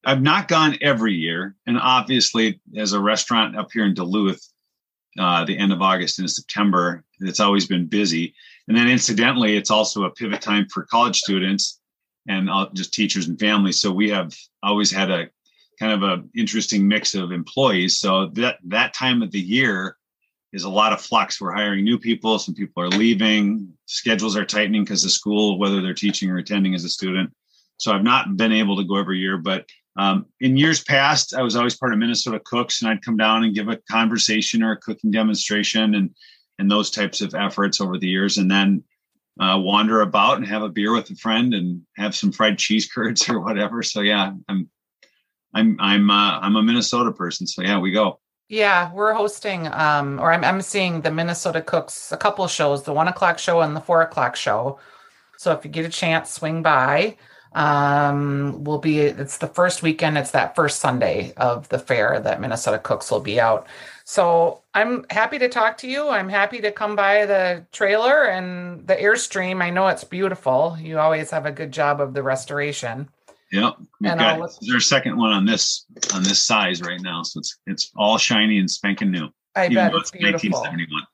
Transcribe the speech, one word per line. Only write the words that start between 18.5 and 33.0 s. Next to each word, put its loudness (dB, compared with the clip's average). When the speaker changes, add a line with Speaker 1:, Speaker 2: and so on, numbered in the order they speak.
Speaker 1:
that -2
time 0
of -4
the -4
year -2
is -10
a -8
lot 4
of -4
flux. -2
We're -6
hiring 0
new 2
people. 0
Some -8
people -8
are -2
leaving. 2
Schedules -2
are -2
tightening 0
'cause -2
of 0
school, 0
whether 0
they're -4
teaching -2
or -2
attending 0
as -6
a -8
student. -4
So -2
I've 0
not 2
been 2
able 2
to -2
go -2
every -2
year, -2
but, -4
um, 0
in 2
years 4
past, 2
I -2
was -2
always 0
part -2
of 2
Minnesota -2
Cooks, -2
and 0
I'd -2